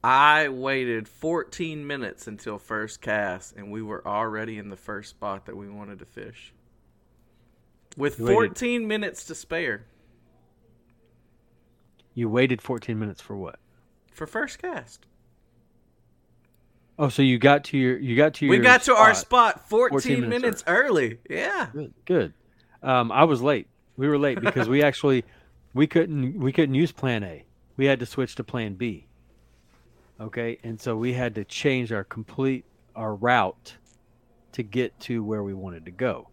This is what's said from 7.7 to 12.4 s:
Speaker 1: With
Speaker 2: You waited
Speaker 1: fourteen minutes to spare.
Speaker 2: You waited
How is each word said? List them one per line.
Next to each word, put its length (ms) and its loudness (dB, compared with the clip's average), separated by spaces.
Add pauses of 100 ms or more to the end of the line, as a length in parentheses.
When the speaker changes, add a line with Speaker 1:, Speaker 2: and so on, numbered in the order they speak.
Speaker 1:
With 220 -4
Speaker 2:
You 80 -4
waited 80 6
Speaker 1:
fourteen 520 0
minutes 400 -6
to 80 -12
spare. 520 -6 (2250)
Speaker 2:
You 140 -2
waited 340 0